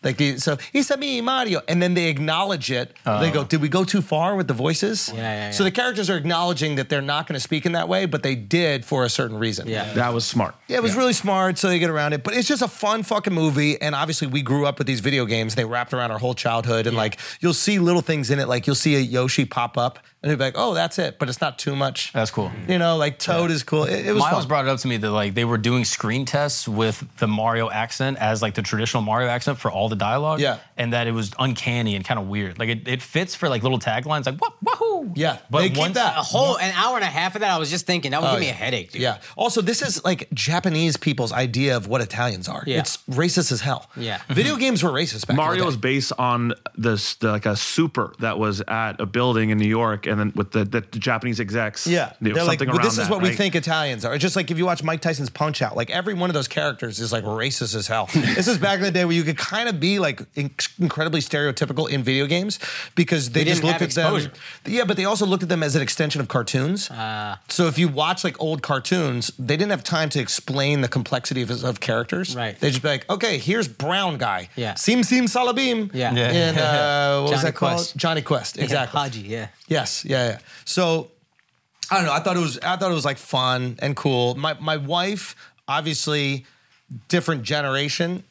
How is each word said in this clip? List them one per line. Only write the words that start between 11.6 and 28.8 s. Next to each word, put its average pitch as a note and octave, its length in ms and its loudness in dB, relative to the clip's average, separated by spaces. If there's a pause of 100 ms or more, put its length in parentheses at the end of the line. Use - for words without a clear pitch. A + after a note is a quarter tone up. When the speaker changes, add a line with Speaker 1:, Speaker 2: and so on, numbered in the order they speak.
Speaker 1:
they F3 100 4
get E3+ 100 2
around D3+ 240 0
it. C#3+ 100 -4
But G#3+ 120 -4
it's A#3+ 120 2
just C4+ 140 2
a A#3+ 60 0
fun G#3+ 340 0
fucking G#3 320 0
movie, D3+ 480 2
and D3 140 -2
obviously D3+ 320 -2
we C#3+ 160 -2
grew C#3+ 240 2
up C#3 100 -2
with C#3 80 -2
these B2+ 140 0
video C3 260 2
games, A2 280 0
and G#2+ 40 -2
they A#2+ 80 0
wrapped A#2+ 260 -4
around B2 200 -2
our G#2+ 80 -4
whole B2 160 -2
childhood, A#2 500 0
and, A#2 80 0
Speaker 3:
Yeah. A2+ 80 2
Speaker 1:
like, G#2+ 160 -2 (220)
you'll E3+ 160 2
see G3+ 240 2
little F3 240 6
things D3 260 0
in C#3+ 80 4
it, C3+ 100 0
like, B2 200 0
you'll C#3 80 2
see D3+ 200 4
a C#3 40 6
Yoshi B2+ 460 2
pop A#2+ 300 -4
up, B2 220 0 (240)
and D3 80 -2
you'll D3+ 80 2
be C3 80 0
like, C3 100 -4
"Oh, A3 200 2
that's E3 240 0
it," D#3 180 -2
but C#3 120 -2
it's - 120 -4
not C#3+ 160 -2
too C#3 180 -2
much. C#3 380 -2
Speaker 2:
That's A2 160 0
cool. G2 220 -2 (160)
Speaker 1:
You F#3 100 2
know, E3+ 200 4
like, D3 200 0
Toad E3+ 320 0
Speaker 2:
Yeah. E3 60 2
Speaker 1:
is C#3 80 -4
cool. D#3 220 2
It, G3 200 -2
it G#3 80 2
was G#3 80 6
Speaker 2:
Miles E3 220 4
Speaker 1:
fun. C3 60 -6
Speaker 2:
brought C#3+ 160 2
it C3+ 40 2
up C3 120 0
to C3+ 60 -2
me A#2+ 100 0
that, G#2+ 140 0
like, G#2 220 0
they A#2 120 2
were A#2 120 2
doing A#2 260 2
screen A#2 420 -2
tests C#3+ 420 -2
with A2 360 0 (140)
the A#2 100 0
Mario A2 440 0
accent A#2+ 480 -2
as, A2 240 2
like, G#2 100 0
the A2+ 80 -2
traditional A2 400 0